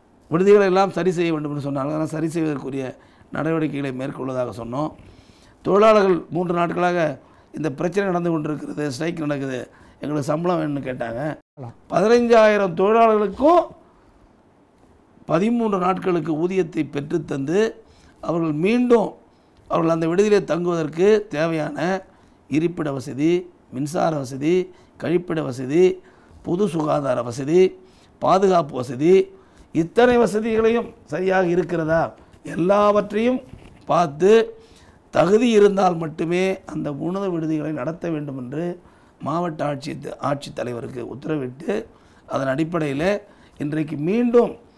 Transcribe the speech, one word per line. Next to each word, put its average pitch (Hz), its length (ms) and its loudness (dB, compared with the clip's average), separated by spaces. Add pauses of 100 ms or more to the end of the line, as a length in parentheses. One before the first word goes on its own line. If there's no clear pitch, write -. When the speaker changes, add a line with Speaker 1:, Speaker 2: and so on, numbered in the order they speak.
(300)
Speaker 1:
விடுதிகளை 196 360 6
எல்லாம் 190 300 2
சரி 180 160 0
செய்ய 170 200 0
வேண்டும் 151 200 -4
என்று 143 140 -6
சொன்னார்கள். 139 280 -4
அதெல்லாம் 156 220 -4
சரி 156 120 -2
செய்வதற்குரிய 139 560 -4 (480)
நடவடிக்கைகளை 147 640 -2
மேற்கொள்வதாக 127 640 -6
சொன்னோம். 127 300 -6 (720)
தொழிலாளர்கள் 202 540 6 (120)
மூன்று 170 240 -2
நாட்களாக 175 440 0 (560)
இந்த 151 160 -4
பிரச்சனை 180 380 -2
நடந்து 175 220 0
கொண்டிருக்கிறது, 151 640 -4
ஸ்ட்ரைக் 160 320 -6
நடக்குது, 135 360 -4 (400)
எங்களுக்கு 147 320 -4
சம்பளம் 170 280 0
வேணும்னு 147 260 -4
கேட்டாங்க. 123 340 -8 (340)
Speaker 2:
ஆமா. 123 160 -14 (200)
Speaker 1:
பதினைஞ்சாயிரம் 214 880 4
தொழிலாளர்களுக்கும் 220 840 4 (1600)
பதிமூன்று 214 520 0
நாட்களுக்கு 175 580 -2
ஊதியத்தை 175 460 -2 (100)
பெற்றுத்தந்து, 147 640 -4 (640)
அவர்கள் 165 320 -2 (120)
மீண்டும் 240 420 2 (640)
அவர்கள் 165 240 2
அந்த 165 120 -2
விடுதியிலே 202 380 4
தங்குவதற்கு 165 640 0 (200)
தேவையான 151 500 -4 (720)
இருப்பிட 165 420 -2
வசதி, 139 400 -2 (400)
மின்சார 156 440 -2
வசதி, 139 380 -2 (460)
கழிப்பிட 170 420 -2
வசதி, 135 420 0 (580)
பொது 180 260 0
சுகாதார 147 540 0
வசதி, 135 380 0 (640)
பாதுகாப்பு 170 540 4
வசதி, 131 380 2 (600)
இத்தனை 233 440 2
வசதிகளையும் 226 680 2 (160)
சரியாக 185 420 0
இருக்கிறதா, 165 560 0 (420)
எல்லாவற்றையும் 208 960 2 (460)
பார்த்து 165 460 2 (800)
தகுதி 214 360 4
இருந்தால் 196 460 4
மட்டுமே 165 460 -2 (240)
அந்த 302 260 -6
உணவு 180 380 -6
விடுதிகளை 156 420 -4
நடத்த 160 380 -6
வேண்டும் 147 280 -6
என்று 135 260 -8 (580)
மாவட்ட 156 420 -4
ஆட்சி-, 143 580 -8
ஆட்சித்தலைவருக்கு 123 920 -6
உத்தரவிட்டு, 151 720 -6 (400)
அதன் 135 280 -2
அடிப்படையில 160 640 -2 (380)
இன்றைக்கு 151 380 -4
மீண்டும் 226 600 2 (220)